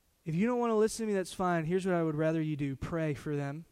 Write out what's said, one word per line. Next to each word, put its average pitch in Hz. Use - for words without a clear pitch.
If 156
you 190
don't 247
want 233
to 220
listen 220
to 214
me, 202
that's 185
fine. 175
Here's 180
what 185
I 170
would 160
rather 160
you 156
do. 135
Pray 160
for 147
them. 143